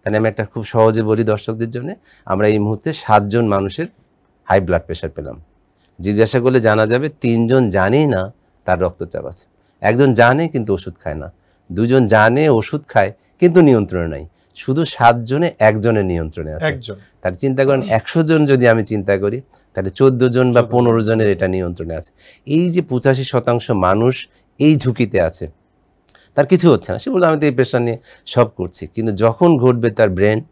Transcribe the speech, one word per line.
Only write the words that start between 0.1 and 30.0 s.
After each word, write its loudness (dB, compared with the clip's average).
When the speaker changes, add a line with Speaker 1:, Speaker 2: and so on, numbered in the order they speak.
Speaker 1:
আমি 0
একটা -4
খুব -12
সহজে 2
বলি 0
দর্শকদের -4
জন্য, -12
আমরা 0
এই 2
মুহূর্তে -4
সাতজন 0
মানুষের -4
হাই 2
ব্লাড -4
প্রেশার -10
পেলাম, -14
জিজ্ঞাসা 0
করলে 2
জানা 2
যাবে -2
তিনজন 0
জানেই 2
না -4
তার 0
রক্তচাপ -6
আছে, -16
একজন 2
জানে 4
কিন্তু -4
ওষুধ -8
খায় -10
না, -12
দুজন 2
জানে 4
ওষুধ -2
খায় 0
কিন্তু 6
নিয়ন্ত্রণে 2
নাই, -10
শুধু -4
সাতজনে 0
একজনের 2
নিয়ন্ত্রণে -6
আছে। -6
Speaker 2:
একজন। -8
Speaker 1:
তাহলে -6
চিন্তা -2
করেন, 0
একশো -2
জন 2
যদি 4
আমি 4
চিন্তা -2
করি, -4
তাহলে -6
চোদ্দ 2
জন 0
বা 4
Speaker 2:
চোদ্দ -4
জন। 2
Speaker 1:
পনেরো 2
জনের 0
এটা -2
নিয়ন্ত্রণে -6
আছে। -12
এই 0
যে -4
পঁচাশি -2
শতাংশ -4
মানুষ 0
এই 4
ঝুঁকিতে -2
আছে, -4
তার 2
কিছু 2
হচ্ছে 0
না, -6
সে -10
বললো, 0
"আমি 0
তো -2
এই 2
প্রেশার -2
নিয়ে -4
সব 2
করছি," -10
কিন্তু -6
যখন 2
ঘটবে 2
তার 2